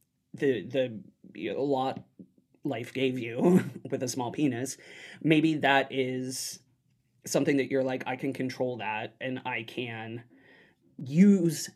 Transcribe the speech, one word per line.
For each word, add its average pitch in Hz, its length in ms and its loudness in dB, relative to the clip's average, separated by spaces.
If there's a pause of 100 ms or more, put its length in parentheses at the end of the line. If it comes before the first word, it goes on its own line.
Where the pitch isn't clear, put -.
(340)
the, 127 320 2
the, 127 340 -2 (340)
you 92 200 -6
know, 120 100 -2
lot 131 400 0 (600)
life 120 300 -4
gave 131 240 0
you 123 460 4 (120)
<laughs> - 140 -14
with 127 120 -4
a 127 60 -2
small 123 240 -4
penis, 131 460 -2 (440)
maybe 156 340 6
that 135 360 4
is 127 680 -4 (680)
something 143 320 2
that 127 120 0
you're 131 140 2
like, 131 220 -4
"I 131 100 -4
can 135 160 -4
control 127 460 -4
that, 107 420 -6
and 127 260 -6
I 117 180 -6
can 117 600 -10 (760)
use 170 760 4